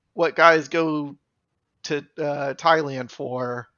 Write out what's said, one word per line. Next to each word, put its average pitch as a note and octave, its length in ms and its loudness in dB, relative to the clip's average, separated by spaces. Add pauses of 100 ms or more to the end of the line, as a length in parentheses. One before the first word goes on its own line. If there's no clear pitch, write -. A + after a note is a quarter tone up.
(140)
what E3 220 0
guys D#3+ 320 6
go D3+ 480 -2 (680)
to, D3+ 140 -4 (200)
uh, C#3+ 360 -4
Thailand C#3+ 560 0
for" B2 680 -8